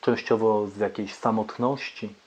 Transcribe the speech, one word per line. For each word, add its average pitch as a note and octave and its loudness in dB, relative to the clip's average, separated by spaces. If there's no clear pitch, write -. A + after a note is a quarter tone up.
Częściowo A2 2
z G2 -10
jakiejś G2+ -4
samotności. A2+ -2